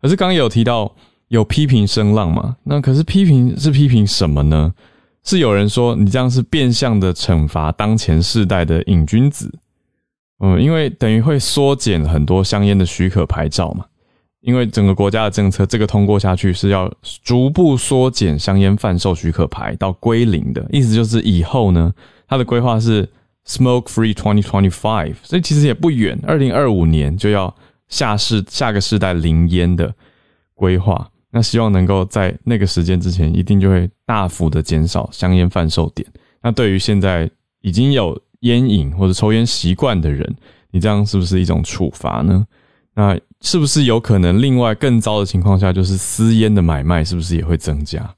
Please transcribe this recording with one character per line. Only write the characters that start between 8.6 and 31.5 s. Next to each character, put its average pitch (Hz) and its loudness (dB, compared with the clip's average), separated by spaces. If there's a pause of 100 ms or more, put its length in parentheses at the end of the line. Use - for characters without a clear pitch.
的 82 0
瘾 80 2
君 123 2
子， - -12 (880)
嗯， 95 2
因 143 2
为 156 0
等 113 -2
于 110 2
会 143 2
缩 139 0
减 87 -2
很 78 0
多 92 2
香 101 -2
烟 101 2
的 92 4
许 90 -2
可 92 0
牌 78 -4
照 82 -4
嘛， 92 -10 (560)
因 120 0
为 123 0
整 104 0
个 98 4
国 101 0
家 110 -2
的 104 -2
政 98 0
策， 98 0
这 110 -2
个 107 0
通 101 2
过 101 2
下 92 0
去 92 0
是 98 -2
要 95 -2 (300)
逐 123 2
步 160 2
缩 127 0
减 80 -2
香 98 0
烟 98 4
贩 92 -2
售 92 0
许 82 -4
可 82 0
牌 - -8
到 95 -4
归 117 0
零 82 -2
的， - -8
意 139 2
思 110 2
就 117 2
是 110 0
以 87 2
后 107 0
呢， 85 2 (380)
它 135 -2
的 123 0
规 120 0
划 120 0
是 110 0 (380)
Smoke 123 0
Free 113 -2
twenty 104 0
twenty-five， 98 -2
所 - -4
以 - 0
其 160 -2
实 147 4
也 127 2
不 165 0
远， 107 0
二 160 0
零 131 0
二 131 0
五 90 2
年 78 2
就 104 0
要 98 -2 (320)
下 113 -2
世-， 104 -2
下 123 -4
个 101 0
世 101 0
代 92 -2
零 82 2
烟 87 2
的 82 -2 (600)
规 92 0
划。 90 -2 (260)
那 117 2
希 113 -2